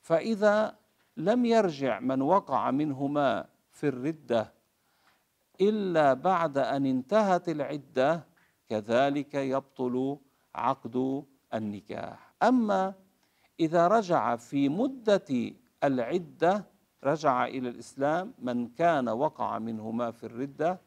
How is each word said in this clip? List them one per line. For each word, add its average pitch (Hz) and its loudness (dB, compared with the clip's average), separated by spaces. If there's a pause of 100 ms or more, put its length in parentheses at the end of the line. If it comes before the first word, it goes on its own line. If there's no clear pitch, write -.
فإذا 208 0 (400)
لم 233 2
يرجع 156 2
من 131 0
وقع 135 2
منهما 139 -2 (240)
في - -4
الردة 127 -4 (1080)
إلا 185 4
بعد 160 0
أن 139 0
انتهت 175 2
العدة 147 -2 (400)
كذلك 135 0
يبطل 135 -4 (380)
عقد 131 -4 (280)
النكاح. - -8 (100)
أما 208 2 (680)
إذا 165 4
رجع 170 2
في 139 -2
مدة 196 0 (320)
العدة، 151 0 (380)
رجع 139 2
إلى 123 -6
الإسلام 151 -4
من 123 -4
كان 151 0
وقع 110 -4
منهما 113 -6
في 117 -18
الردة 139 -6